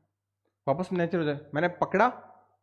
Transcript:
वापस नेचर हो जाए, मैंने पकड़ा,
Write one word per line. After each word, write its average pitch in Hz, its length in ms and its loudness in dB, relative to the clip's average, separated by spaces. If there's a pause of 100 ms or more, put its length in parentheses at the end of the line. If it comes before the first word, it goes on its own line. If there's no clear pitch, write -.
(680)
वापस 165 260 -2
नेचर 175 260 0
हो 165 60 0
जाए, 147 140 -2 (160)
मैंने 160 140 0 (100)
पकड़ा, 208 340 2 (500)